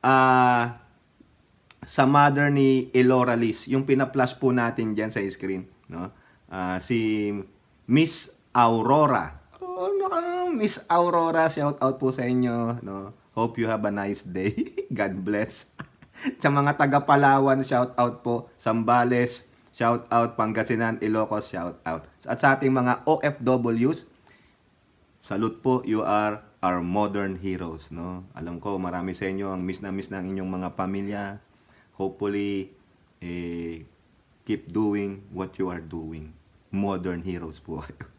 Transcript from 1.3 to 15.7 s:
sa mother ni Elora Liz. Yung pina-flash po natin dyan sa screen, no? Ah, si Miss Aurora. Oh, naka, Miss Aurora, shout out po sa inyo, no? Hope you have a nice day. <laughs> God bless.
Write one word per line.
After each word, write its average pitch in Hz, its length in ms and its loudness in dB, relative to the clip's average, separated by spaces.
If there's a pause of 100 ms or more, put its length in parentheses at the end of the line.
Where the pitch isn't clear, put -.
sa - 200 2
mother 143 440 6
ni 135 440 4
Elora 123 440 4
Liz. 113 320 -2
Yung 135 160 0
pina-flash 135 520 0
po 135 120 2
natin 117 480 0
dyan 107 160 -4
sa 110 160 -4
screen, 95 400 -8 (160)
no? 85 240 -10 (400)
Ah, 92 320 -6
si 110 480 0 (560)
Miss 160 480 0 (200)
Aurora. 117 840 4 (220)
Oh, 370 360 -6
naka, 359 540 -2
Miss 214 400 -2
Aurora, 170 600 4
shout 147 320 -2
out 135 200 0
po 131 120 2
sa 131 120 -4
inyo, 120 560 0
no? 98 320 -10 (240)
Hope 113 240 -2
you 110 80 0
have 107 160 -2
a 104 80 0
nice 101 320 -4
day. 92 280 -2 (220)
<laughs> - 160 -8
God 101 300 -2
bless. 104 480 -4 (720)